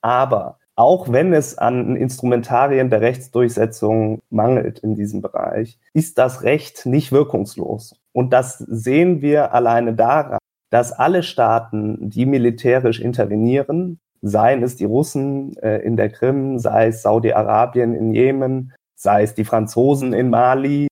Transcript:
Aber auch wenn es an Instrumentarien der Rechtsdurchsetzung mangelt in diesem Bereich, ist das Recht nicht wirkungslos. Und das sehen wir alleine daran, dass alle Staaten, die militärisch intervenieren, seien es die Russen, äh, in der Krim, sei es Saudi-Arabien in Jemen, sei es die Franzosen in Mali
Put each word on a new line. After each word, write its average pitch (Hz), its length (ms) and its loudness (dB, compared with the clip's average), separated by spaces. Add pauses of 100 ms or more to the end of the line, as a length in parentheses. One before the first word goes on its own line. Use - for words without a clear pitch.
Aber 123 580 0 (160)
auch 139 380 2
wenn 165 220 4
es - 240 -2
an 123 380 0
Instrumentarien 127 920 0
der 110 140 2
Rechtsdurchsetzung 113 1160 0 (100)
mangelt 113 480 0
in 107 160 -2
diesem 104 260 -6
Bereich, - 580 -6 (140)
ist 156 260 -2
das 127 260 0
Recht - 420 -2
nicht 131 260 0
wirkungslos. 113 880 -2 (120)
Und 127 200 0
das 127 260 0
sehen 139 640 0
wir 147 300 0
alleine 117 400 2
daran, 117 460 0 (320)
dass 123 220 2
alle 170 300 0
Staaten, 113 840 -2
die 110 160 -2
militärisch 120 760 2
intervenieren, 123 1000 -2 (240)
seien 110 400 2
es 127 140 -4
die 101 100 -4
Russen, 139 720 -4
äh, 107 200 -2
in 113 180 -2
der 107 120 0
Krim, 131 500 -2
sei 113 280 2
es 113 160 -4
Saudi-Arabien 113 920 0
in 110 200 -2
Jemen, 131 580 0 (240)
sei 104 280 2
es 110 100 -6
die 110 100 -2
Franzosen 123 680 0
in 123 160 0
Mali 135 600 2